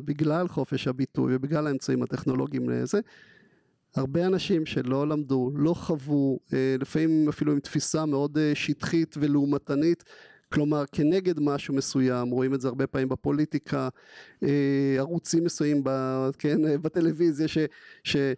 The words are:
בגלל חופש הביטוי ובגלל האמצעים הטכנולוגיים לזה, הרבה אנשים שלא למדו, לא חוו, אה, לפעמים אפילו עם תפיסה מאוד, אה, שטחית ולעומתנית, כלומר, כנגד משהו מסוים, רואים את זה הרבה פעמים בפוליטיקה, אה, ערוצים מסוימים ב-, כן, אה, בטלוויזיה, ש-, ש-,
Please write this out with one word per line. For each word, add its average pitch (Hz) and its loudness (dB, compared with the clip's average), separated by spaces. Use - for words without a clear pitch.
בגלל 151 0
חופש 139 -4
הביטוי 131 -2
ובגלל 151 -2
האמצעים 135 -2
הטכנולוגיים 131 -4
לזה, 123 -2
הרבה 139 -2
אנשים 175 0
שלא 135 -2
למדו, 135 0
לא 156 2
חוו, 143 0
אה, 131 2
לפעמים 156 2
אפילו 151 0
עם 143 2
תפיסה 156 -2
מאוד, 147 0
אה, 151 2
שטחית 156 -2
ולעומתנית, 143 0
כלומר, 147 2
כנגד 170 2
משהו 143 0
מסוים, 127 0
רואים 131 0
את 131 -2
זה 131 -2
הרבה 135 -2
פעמים 131 -2
בפוליטיקה, 143 -2
אה, 139 2
ערוצים 165 0
מסוימים 147 0
ב-, 131 0
כן, 151 2
אה, 147 2
בטלוויזיה, 160 2
ש-, 156 -4
ש-, - -2